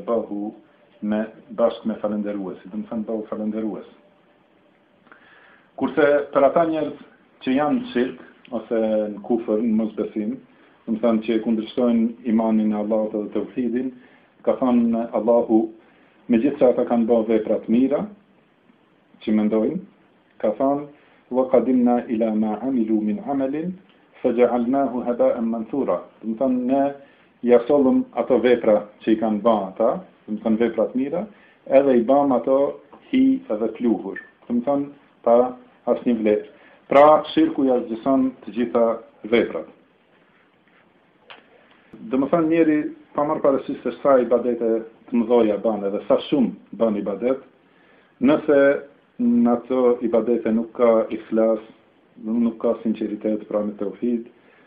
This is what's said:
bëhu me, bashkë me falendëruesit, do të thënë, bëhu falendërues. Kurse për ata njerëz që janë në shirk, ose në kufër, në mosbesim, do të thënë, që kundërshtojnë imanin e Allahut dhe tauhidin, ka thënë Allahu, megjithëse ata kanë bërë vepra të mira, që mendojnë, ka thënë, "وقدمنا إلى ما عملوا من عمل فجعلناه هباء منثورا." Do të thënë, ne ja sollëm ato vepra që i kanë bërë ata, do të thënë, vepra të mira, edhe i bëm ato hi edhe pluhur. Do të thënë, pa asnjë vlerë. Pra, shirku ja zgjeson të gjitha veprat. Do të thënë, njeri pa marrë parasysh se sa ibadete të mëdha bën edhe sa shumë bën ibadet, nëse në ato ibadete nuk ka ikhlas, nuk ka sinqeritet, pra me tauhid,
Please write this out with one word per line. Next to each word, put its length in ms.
bëhu 480
me, 240
bashkë 360
me 100
falendëruesit, 760
do 60
të 120
thënë, 160
bëhu 220
falendërues. 600
Kurse 280
për 100
ata 220
njerëz 280
që 140
janë 240
në 140
shirk, 260
ose 260
në 80
kufër, 400
në 140
mosbesim, 640
do 60
të 100
thënë, 220
që 180
kundërshtojnë 880
imanin 400
e 60
Allahut 340
dhe 220
tauhidin, 580
ka 160
thënë 560
Allahu, 480
megjithëse 380
ata 180
kanë 220
bërë 180
vepra 360
të 100
mira, 260
që 120
mendojnë, 440
ka 200
thënë, 280
"وقدمنا 640
إلى 300
ما 160
عملوا 380
من 160
عمل 440
فجعلناه 680
هباء 340
منثورا." 580
Do 40
të 120
thënë, 200
ne 220
ja 240
sollëm 460
ato 260
vepra 480
që 100
i 80
kanë 220
bërë 260
ata, 220
do 80
të 80
thënë, 140
vepra 300
të 80
mira, 320
edhe 300
i 60
bëm 280
ato 480
hi 380
edhe 180
pluhur. 500
Do 60
të 100
thënë, 220
pa 340
asnjë 360
vlerë. 240
Pra, 360
shirku 340
ja 120
zgjeson 520
të 100
gjitha 300
veprat. 440
Do 240
të 140
thënë, 160
njeri 320
pa 120
marrë 160
parasysh 400
se 200
sa 200
ibadete 480
të 100
mëdha 460
bën 240
edhe 180
sa 220
shumë 500
bën 220
ibadet, 400
nëse 380
në 360
ato 520
ibadete 480
nuk 240
ka 320
ikhlas, 540
nuk 380
ka 220
sinqeritet, 680
pra 160
me 140
tauhid, 480